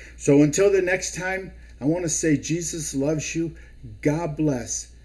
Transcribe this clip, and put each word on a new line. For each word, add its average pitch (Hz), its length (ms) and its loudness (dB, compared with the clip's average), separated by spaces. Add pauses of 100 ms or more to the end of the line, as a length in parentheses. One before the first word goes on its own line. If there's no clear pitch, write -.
(160)
So 143 260 6
until 185 280 4
the 196 120 4
next 185 320 0
time, 190 380 -6 (280)
I 123 60 -2
wanna 165 240 0
say 156 260 2
Jesus 160 580 -4
loves 143 400 -2
you. 165 200 -4 (480)
God 151 340 0
bless, 135 520 -2 (160)